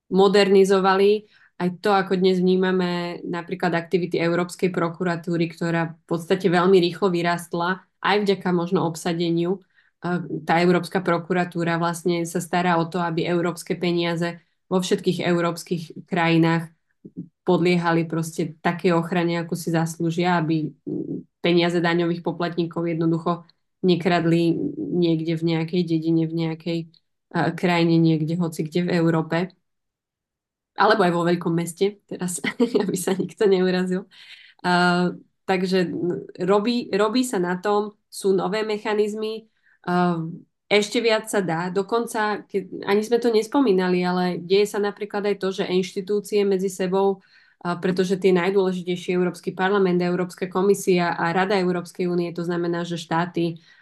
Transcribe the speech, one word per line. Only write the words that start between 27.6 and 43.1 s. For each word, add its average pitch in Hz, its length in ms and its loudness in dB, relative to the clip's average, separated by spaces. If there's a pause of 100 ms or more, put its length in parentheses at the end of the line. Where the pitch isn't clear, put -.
niekde, 160 400 2
hoci 170 240 -4
kde 175 240 -2
v 175 80 0
Európe. 165 560 0 (1300)
Alebo 214 240 6
aj 175 80 4
vo 170 160 2
veľkom 175 240 0
meste, 170 560 -2
teraz, 180 320 -6 (160)
<laughs> 233 280 2
aby 196 120 -2
sa 185 160 -2
nikto 185 320 -2
neurazil. 185 640 2 (560)
A, 180 480 2 (320)
takže 185 480 0 (480)
robí, 208 480 2
robí 214 320 2
sa 254 160 -2
na 180 240 -2
tom, 208 480 -2
sú - 240 -2
nové 190 320 -2
mechanizmy, 214 800 -4 (360)
a, 180 400 0 (500)
ešte 208 300 2
viac 220 260 0
sa 214 140 -2
dá. 175 320 -4
Dokonca, 214 720 -4
keď, - 400 -8
ani 202 160 2
sme 220 160 0